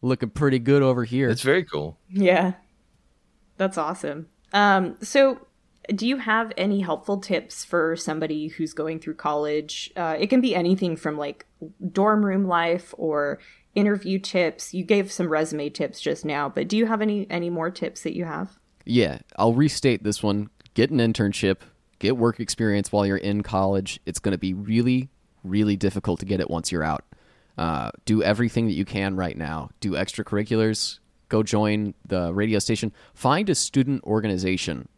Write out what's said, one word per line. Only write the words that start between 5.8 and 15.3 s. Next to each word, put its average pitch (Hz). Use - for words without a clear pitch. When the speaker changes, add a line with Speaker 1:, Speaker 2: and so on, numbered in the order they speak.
Speaker 3:
do 208
you 269
have 226
any 202
helpful 180
tips -
for 165
somebody 156
who's 160
going 160
through 156
college? 151
Uh, 165
it 190
can 254
be 240
anything 180
from, 151
like, 143
dorm 208
room 190
life 170
or 147
interview 202
tips. 180
You 180
gave 196
some 180